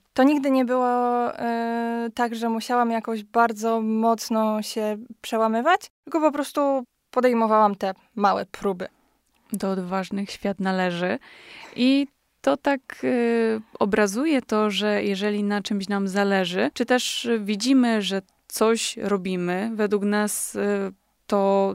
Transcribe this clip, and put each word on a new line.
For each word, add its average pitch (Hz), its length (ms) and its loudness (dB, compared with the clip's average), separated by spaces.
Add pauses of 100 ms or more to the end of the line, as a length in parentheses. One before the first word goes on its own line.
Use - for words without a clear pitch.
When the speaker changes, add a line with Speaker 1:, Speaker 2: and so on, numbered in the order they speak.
(140)
Speaker 1:
To 262 80 4
nigdy 285 280 4
nie 262 140 4
było, 247 680 0
y, 233 840 -4
tak, 240 200 -2
że 233 140 -4
musiałam 233 420 0
jakoś 226 340 -4
bardzo 226 560 0
mocno 220 840 0
się 214 360 -4 (220)
przełamywać, 226 600 2 (240)
tylko 311 160 -2
po 302 120 4
prostu 277 520 -2 (260)
podejmowałam 226 640 4
te 190 200 -4 (200)
małe 196 320 0
próby. 185 420 -6 (640)
Speaker 2:
Do 196 180 -2
odważnych 190 600 -4
świat - 300 -6
należy. 185 580 0 (580)
I 269 300 4 (340)
to 277 160 2
tak, 277 240 0 (240)
y, 233 560 0 (180)
obrazuje 214 640 2
to, 214 280 0
że 208 340 0
jeżeli 208 400 -2
na 202 180 -2
czymś 202 260 -4
nam 196 200 -2
zależy, 196 680 0
czy 233 120 -2
też - 420 -2 (120)
widzimy, 226 600 2
że 196 200 -4 (240)
coś - 500 0
robimy, 190 800 -2
według 208 280 0
nas, 208 520 -2
y, 202 380 -2 (360)
to 196 460 2